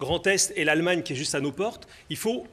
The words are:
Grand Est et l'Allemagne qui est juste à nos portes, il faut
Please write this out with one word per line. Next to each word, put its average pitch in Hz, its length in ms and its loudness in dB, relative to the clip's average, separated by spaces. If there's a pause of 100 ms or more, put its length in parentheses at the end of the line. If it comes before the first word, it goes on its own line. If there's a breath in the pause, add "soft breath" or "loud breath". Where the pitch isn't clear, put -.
Grand 147 260 0
Est 196 300 2
et 165 80 2
l'Allemagne 165 380 2
qui 156 100 -6
est 131 40 -4
juste 143 200 -2
à 139 40 0
nos 139 120 -2
portes, 208 340 -6 (240 loud breath)
il 156 60 -6
faut 233 360 -2